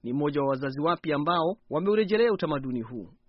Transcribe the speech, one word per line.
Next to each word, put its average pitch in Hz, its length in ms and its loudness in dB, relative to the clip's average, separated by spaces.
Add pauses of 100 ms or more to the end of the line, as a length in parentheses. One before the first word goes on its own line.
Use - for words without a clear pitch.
ni 120 100 -4
mmoja 147 280 0
wa 139 60 2
wazazi 135 340 -2
wapya 160 340 0
ambao 170 420 0 (120)
wameurejelea 214 640 2
utamaduni 135 480 -2
huu. 113 280 -10 (200)